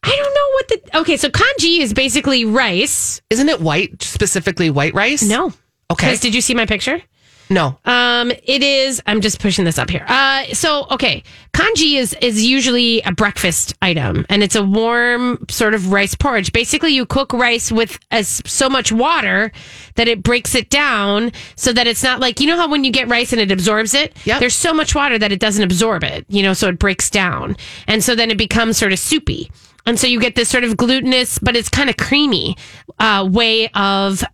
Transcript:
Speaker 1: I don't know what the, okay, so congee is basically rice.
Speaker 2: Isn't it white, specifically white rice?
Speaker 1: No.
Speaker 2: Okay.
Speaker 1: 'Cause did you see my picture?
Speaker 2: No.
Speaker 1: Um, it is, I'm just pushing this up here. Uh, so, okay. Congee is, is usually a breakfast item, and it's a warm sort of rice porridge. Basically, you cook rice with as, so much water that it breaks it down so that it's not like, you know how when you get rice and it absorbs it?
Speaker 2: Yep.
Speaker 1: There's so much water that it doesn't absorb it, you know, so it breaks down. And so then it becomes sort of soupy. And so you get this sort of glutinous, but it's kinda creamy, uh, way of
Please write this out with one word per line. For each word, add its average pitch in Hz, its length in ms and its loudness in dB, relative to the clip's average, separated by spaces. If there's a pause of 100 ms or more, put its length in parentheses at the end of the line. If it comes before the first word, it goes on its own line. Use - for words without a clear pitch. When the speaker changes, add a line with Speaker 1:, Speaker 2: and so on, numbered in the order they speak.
Speaker 1:
I - 140 -4
don't 571 180 -2
know 571 180 2
what 523 160 0
the, - 320 -2
okay, 330 160 0
so 285 120 -2
congee 339 540 2
is 220 100 -2
basically 262 520 0
rice. 220 760 0 (100)
Speaker 2:
Isn't 262 180 2
it 285 120 0
white, 160 420 -2
specifically 185 680 -2
white 143 240 0
rice? 247 280 0
Speaker 1:
No. 240 300 0 (380)
Speaker 2:
Okay. 170 200 0
Speaker 1:
'Cause 254 100 -2
did 226 140 0
you 247 60 2
see 247 140 -2
my 233 120 0
picture? 233 360 -4 (500)
Speaker 2:
No. 151 320 0
Speaker 1:
Um, 240 460 0 (140)
it 269 180 2
is, 269 440 0
I'm 208 140 0
just 208 200 -2
pushing 196 240 0
this 165 120 0
up 131 140 -4
here. 165 180 -4
Uh, 269 440 2
so, 294 400 -2
okay. 247 300 -2 (300)
Congee 320 460 2
is, 254 240 -2
is 220 240 2
usually 240 560 2
a 208 100 -2
breakfast - 680 -2
item, 156 480 0
and 208 140 2
it's 196 100 -2
a 214 80 2
warm 240 880 0
sort 220 240 0
of 185 180 -2
rice 196 220 0
porridge. 220 380 -2
Basically, 294 420 0
you 262 100 0
cook 269 280 -2
rice 240 400 0
with 226 260 -2 (140)
as, 220 340 -2
so 262 240 0
much 254 220 -2
water 220 580 0 (460)
that 233 100 2
it 226 160 0
breaks 240 320 0
it 226 160 -2
down 226 640 0 (240)
so - 180 0
that 233 140 2
it's 233 160 -2
not 254 160 0
like, 254 200 0
you 285 60 4
know 330 100 2
how 349 120 2
when 285 160 0
you 254 80 0
get 254 160 0
rice 240 240 0
and 226 80 0
it 202 100 2
absorbs 214 440 0
it? 294 300 -2
Speaker 2:
Yep. 226 160 0
Speaker 1:
There's 247 160 2
so 330 160 0
much 311 220 0
water 277 240 0
that 208 140 0
it 190 80 -4
doesn't 208 240 2
absorb 185 400 0
it, 151 240 -6
you 202 160 2
know, 190 100 2
so 202 140 0
it 180 100 -2
breaks 196 320 0
down. 180 460 -2 (320)
And 214 140 0
so 247 120 2
then 226 160 0
it 214 80 0
becomes 226 400 0
sort 202 140 2
of 185 80 -2
soupy. - 500 -2 (360)
And 233 120 0
so - 80 2
you 247 140 2
get 240 160 0
this 233 140 0
sort 247 120 2
of 226 140 0
glutinous, 254 640 0
but 240 160 0
it's 233 140 -2
kinda 269 240 0
creamy, 269 640 0 (440)
uh, 202 280 2
way 226 460 2
of 196 480 0 (120)